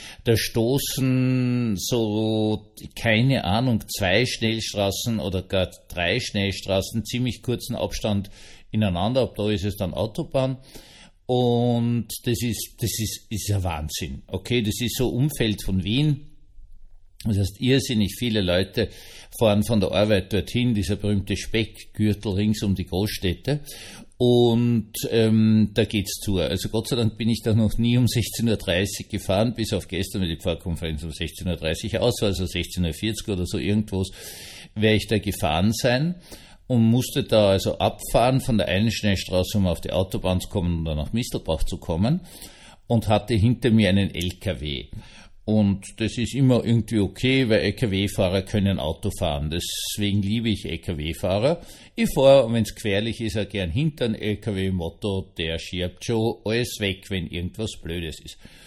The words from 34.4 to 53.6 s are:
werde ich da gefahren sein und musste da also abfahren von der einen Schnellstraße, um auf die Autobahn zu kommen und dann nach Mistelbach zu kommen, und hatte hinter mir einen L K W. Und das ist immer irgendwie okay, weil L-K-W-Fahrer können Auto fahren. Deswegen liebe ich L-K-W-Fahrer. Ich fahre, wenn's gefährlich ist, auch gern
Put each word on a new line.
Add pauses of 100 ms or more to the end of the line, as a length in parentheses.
werde
ich
da
gefahren
sein (520)
und
musste
da
also
abfahren
von
der
einen
Schnellstraße,
um
auf
die
Autobahn
zu
kommen
und
dann
nach
Mistelbach
zu
kommen, (680)
und
hatte
hinter
mir
einen
L (100)
K
W. (600)
Und (140)
das
ist
immer
irgendwie
okay,
weil
L-K-W-Fahrer
können
Auto
fahren.
Deswegen
liebe
ich
L-K-W-Fahrer. (340)
Ich
fahre,
wenn's
gefährlich
ist,
auch
gern